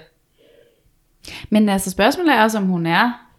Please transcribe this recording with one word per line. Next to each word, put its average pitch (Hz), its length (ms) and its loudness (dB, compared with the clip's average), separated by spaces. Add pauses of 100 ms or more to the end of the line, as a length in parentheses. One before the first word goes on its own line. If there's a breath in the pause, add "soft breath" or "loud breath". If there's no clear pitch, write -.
(1500 loud breath)
Men 214 200 2
altså, 190 220 -2
spørgsmålet 285 420 0
er 220 100 2
også, 220 140 0
om 196 80 -2
hun 175 200 -2
er 202 540 0